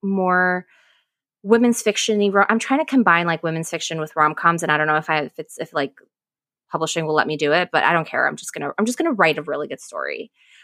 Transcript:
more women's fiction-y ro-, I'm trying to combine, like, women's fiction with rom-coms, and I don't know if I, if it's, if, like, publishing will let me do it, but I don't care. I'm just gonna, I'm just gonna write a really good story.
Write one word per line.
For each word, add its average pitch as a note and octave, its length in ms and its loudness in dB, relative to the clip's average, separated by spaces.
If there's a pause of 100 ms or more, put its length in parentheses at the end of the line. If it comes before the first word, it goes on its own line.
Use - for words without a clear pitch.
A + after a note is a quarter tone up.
more F3+ 600 2 (760)
women's A#3 380 4
fiction-y G#3 480 2
ro-, G3 200 4
I'm A3+ 100 2
trying C4+ 200 0
to D#4 60 0
combine, F3+ 420 4
like, E3 160 -2
women's D#3+ 260 -4
fiction E3 300 -6
with D#3 160 -6
rom-coms, E3 480 2
and D#3+ 80 0
I D3+ 60 4
don't D#3 100 2
know D#3 100 2
if D#3 120 -4
I, D#3 120 2
if B2 160 -10
it's, - 220 -14
if, - 140 -10
like, C#3 200 -4 (800)
publishing D#3+ 340 -4
will D#3 80 -2
let D3+ 140 2
me D#3 100 -4
do D3 160 0
it, F3 180 0
but D#3+ 120 0
I E3 100 -2
don't E3 140 0
care. - 200 -2
I'm D#3 80 -2
just - 180 -14
gonna, C#3+ 260 -8
I'm G#3+ 60 2
just A#3+ 120 -2
gonna E4 140 0
write E3+ 260 2
a D3+ 60 -10
really C#3+ 240 -6
good C#3 140 -12
story. D2 500 -10 (320)